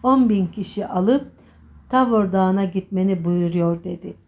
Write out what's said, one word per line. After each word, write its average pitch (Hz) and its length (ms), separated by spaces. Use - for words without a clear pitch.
on 254 260
bin 196 180
kişi 202 400
alıp 220 460
Tavor 226 440
Dağı'na 190 320
gitmeni 185 600
buyuruyor." 170 600
dedi. 175 320